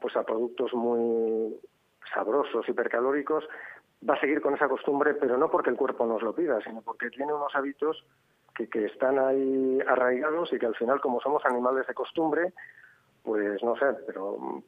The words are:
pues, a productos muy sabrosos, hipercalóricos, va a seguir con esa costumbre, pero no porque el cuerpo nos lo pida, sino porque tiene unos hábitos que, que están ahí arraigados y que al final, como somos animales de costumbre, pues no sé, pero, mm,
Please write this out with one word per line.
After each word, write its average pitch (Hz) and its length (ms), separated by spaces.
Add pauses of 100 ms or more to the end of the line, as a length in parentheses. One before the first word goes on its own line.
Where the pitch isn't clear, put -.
pues, - 160
a 113 80
productos 120 500
muy 113 840 (580)
sabrosos, 110 540
hipercalóricos, 131 760 (640)
va 147 60
a - 60
seguir 147 200
con 139 140
esa 139 140
costumbre, 143 460
pero 127 220
no 156 140
porque 156 200
el 123 60
cuerpo 127 300
nos 113 160
lo 107 120
pida, 139 280
sino 113 200
porque 117 280
tiene 139 220
unos 147 220
hábitos 143 500 (500)
que, 113 140
que 110 180
están 131 320
ahí 135 680
arraigados 135 680
y 120 60
que 120 80
al 113 100
final, 127 240
como 123 200
somos 143 240
animales 127 420
de 127 80
costumbre, 160 580 (720)
pues 104 400
no 117 140
sé, 139 100 (200)
pero, 98 320
mm, - 300